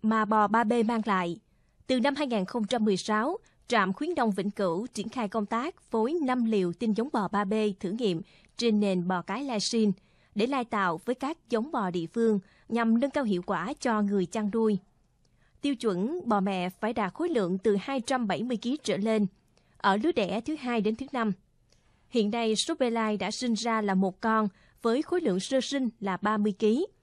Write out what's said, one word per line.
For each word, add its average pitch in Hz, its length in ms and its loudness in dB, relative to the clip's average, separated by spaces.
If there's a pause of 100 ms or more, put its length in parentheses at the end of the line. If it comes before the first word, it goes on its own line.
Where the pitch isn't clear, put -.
mà 220 240 2
bò 214 220 4
ba 226 160 4
B 220 100 2 (120)
mang 226 200 0
lại, 185 340 0 (480)
từ 254 120 2
năm 269 160 2
hai 294 120 -2
nghìn 208 180 0
không 214 220 -4
trăm 226 180 0
mười 196 120 2
sáu, 226 400 -2 (300)
Trạm 196 260 2
Khuyến 311 220 -4
nông 233 160 2
Vĩnh 196 200 -2
Cửu 196 360 -2
triển 220 220 -8
khai 226 180 -4
công 214 180 -4
tác 247 360 -4
phối 233 320 0 (100)
năm 254 220 0
liều 190 280 2
tinh 220 200 -2
giống 226 200 -2
bò 208 140 0
ba 208 160 0
B 196 100 -2 (260)
thử 180 120 -4
nghiệm 202 300 0 (360)
trên 226 220 2
nền 185 280 2
bò 185 140 0
cái 220 220 -6
Lai 247 160 -4
Sin 220 320 2 (440)
để 220 120 2
lai 262 180 -2
tạo 185 400 0
với 247 100 -2
các 294 220 -6 (120)
giống 240 220 0
bò 214 180 0
địa 170 240 -2
phương 226 260 4 (300)
nhằm 233 300 2
nâng 277 120 2
cao 285 120 0
hiệu 185 220 0
quả 190 340 -2
cho 220 220 0
người 202 240 0
chăn 214 280 -4
nuôi. 220 240 2 (840)
Tiêu 277 140 -2
chuẩn 220 500 -2
bò 214 140 2
mẹ 190 300 -2
phải 220 240 -4
đạt 202 200 -2
khối 349 160 -4
lượng 196 280 0
từ 208 240 2
hai 269 200 -4
trăm 247 260 -2
bảy 185 160 -2
mươi 247 140 -4
ký 254 260 -4
trở 185 140 0
lên, 214 300 2 (500)
ở 202 200 2
lứa 294 140 2
đẻ 202 300 -2
thứ 302 140 -6
hai 240 260 -2
đến 220 140 0
thứ 262 160 -10
năm. 226 200 -2 (800)
Hiện 208 220 2
nay, 226 240 0
số - 240 -2
bê 247 100 2
lai 220 280 0
đã 196 140 -2
sinh 233 220 -2
ra 220 280 0
là 196 140 0
một 190 260 0
con, 220 260 2 (340)
với 233 200 2
khối 349 200 -2
lượng 196 180 2
sơ 262 220 0
sinh 262 280 -2 (100)
là 190 180 -4
ba 214 200 0
mươi 208 140 2
ký. 226 360 2 (160)